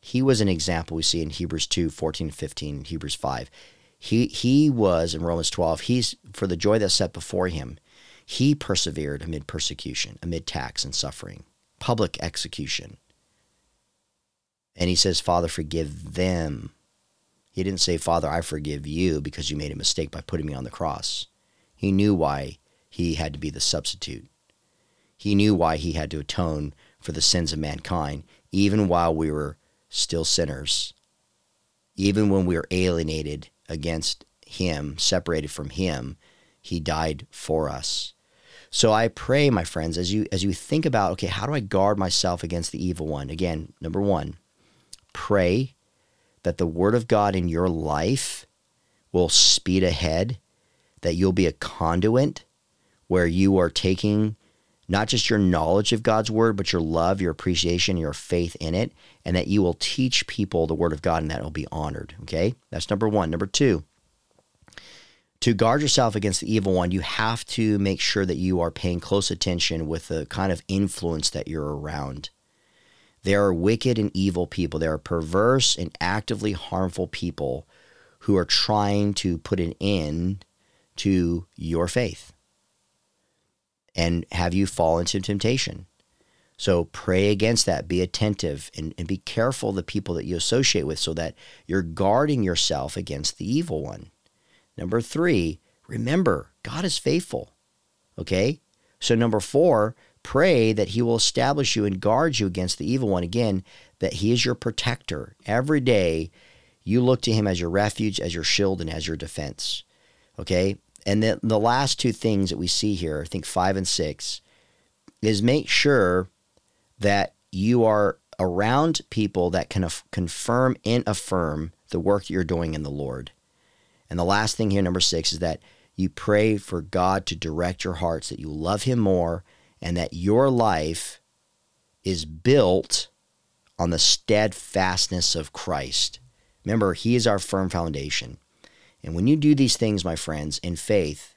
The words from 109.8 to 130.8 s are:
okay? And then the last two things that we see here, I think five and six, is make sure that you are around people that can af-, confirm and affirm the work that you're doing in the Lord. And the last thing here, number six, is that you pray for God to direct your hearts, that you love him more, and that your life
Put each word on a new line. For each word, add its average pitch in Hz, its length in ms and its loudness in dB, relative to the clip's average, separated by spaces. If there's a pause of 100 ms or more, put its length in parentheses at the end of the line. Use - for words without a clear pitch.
okay? 95 400 0 (280)
And 104 160 2
then 110 220 2
the 110 160 2
last 120 400 2
two 120 120 2
things 101 380 0
that 85 80 -4
we 90 80 -4
see 104 300 0
here, 78 260 -4
I 76 60 -8
think 85 180 -8
five 95 320 0
and 92 100 -2
six, - 540 -4 (800)
is 107 220 2
make 131 260 2
sure 92 600 4 (680)
that 101 380 2 (160)
you 113 340 4
are 104 320 4 (220)
around 113 640 2 (100)
people 95 400 2
that 90 180 -2
can 92 140 0
af-, - 280 -6
confirm 120 720 0
and 117 220 2
affirm 85 640 -2 (180)
the 90 100 -2
work 98 240 2
that - 80 -12
you're 92 120 0
doing 82 300 -2
in 76 80 -6
the 73 80 -6
Lord. 65 420 -8 (800)
And 85 80 -4
the 87 60 2
last 104 320 2
thing 107 160 0
here, 98 100 2
number 90 180 0
six, 82 340 0
is 80 60 -8
that 82 220 -4 (340)
you 92 140 0
pray 107 480 2
for 90 240 -6
God 92 460 0
to 85 80 -6
direct 82 480 -4
your 90 120 -4
hearts, 82 340 -2
that - 100 -10
you 78 100 -10
love 82 340 -2
him 127 140 0
more, 90 460 2 (380)
and 87 160 -4
that 87 160 -2
your 107 360 4
life 90 720 0 (800)